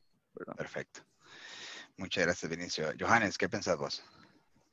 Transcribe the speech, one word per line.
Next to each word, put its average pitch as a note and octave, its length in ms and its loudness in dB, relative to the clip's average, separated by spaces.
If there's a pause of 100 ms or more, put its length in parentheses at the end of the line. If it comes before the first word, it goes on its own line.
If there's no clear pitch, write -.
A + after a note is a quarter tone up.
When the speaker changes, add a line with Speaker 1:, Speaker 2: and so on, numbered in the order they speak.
(340)
Speaker 1:
¿verdad? - 200 -10
Speaker 2:
Perfecto. - 460 -8 (960)
Muchas F#2 280 2
gracias, E2+ 260 2
Vinicio. E2 360 -2 (120)
Johannes, G2 380 6
¿qué F#2+ 120 2
pensás F#2 300 2
vos? C#2+ 260 -4 (680)